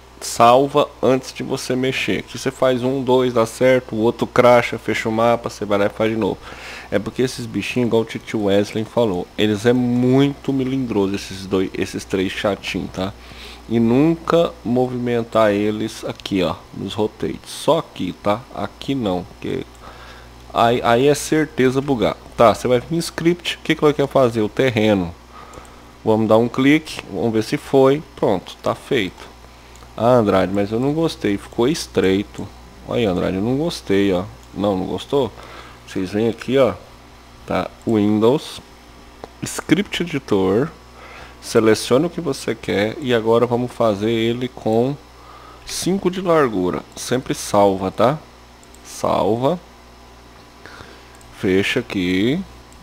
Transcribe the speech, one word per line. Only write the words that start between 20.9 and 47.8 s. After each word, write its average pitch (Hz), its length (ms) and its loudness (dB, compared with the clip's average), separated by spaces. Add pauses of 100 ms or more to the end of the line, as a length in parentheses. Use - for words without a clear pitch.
é 147 80 4
certeza 135 680 0
bugar. 117 340 0 (220)
Tá, 113 160 8
você - 140 -4
vai 123 120 2
vir 143 160 -6
em 170 40 0
script, - 560 -2
o - 40 -18
que - 140 0
que 156 100 -6
ela 147 100 6
quer 139 140 0
fazer? 117 340 2
O 104 80 0
terreno. 107 640 2 (960)
Vamos 110 220 2
dar 110 100 6
um 117 120 4
clique, 143 520 0 (100)
vamos 101 220 -2
ver 110 100 0
se - 140 -4
foi. 139 460 4 (120)
Pronto, 107 460 -2
tá 110 140 -2
feito. - 580 -6 (640)
Ah, 117 180 4
Andrade, 95 380 4
mas 101 180 -2
eu 113 80 -2
não 139 140 -2
gostei, 156 440 -2
ficou - 300 -2
estreito. 98 800 -2 (420)
Aí, 117 160 0
Andrade, 90 320 -2
eu 92 40 -2
não 123 160 -2
gostei, 101 540 0
ó. 90 140 0 (280)
Não, 98 240 0
não 90 80 -4
gostou? 131 460 -2 (560)
Vocês 95 240 -6
vêm 107 160 0
aqui, 117 300 -2
ó. 127 160 4 (720)
Tá, 87 240 -4 (160)
Windows, 107 760 2 (840)
Script - 600 -2
Editor. 113 680 0 (720)
Seleciona 120 640 2
o - 20 -4
que - 120 -10
você 135 340 -4
quer 107 460 -2
e 127 120 -2
agora 117 320 4
vamos 120 260 -2
fazer 107 380 0
ele 117 380 -2
com 117 480 0 (720)
cinco 185 440 -2
de 185 120 -8
largura. 127 600 0 (140)
Sempre - 380 -4
salva, 98 580 2